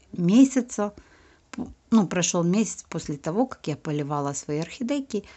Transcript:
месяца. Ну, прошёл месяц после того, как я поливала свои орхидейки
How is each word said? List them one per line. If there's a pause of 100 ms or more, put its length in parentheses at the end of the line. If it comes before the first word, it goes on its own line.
(120)
месяца. (960)
Ну,
прошёл
месяц
после
того,
как
я
поливала
свои
орхидейки (120)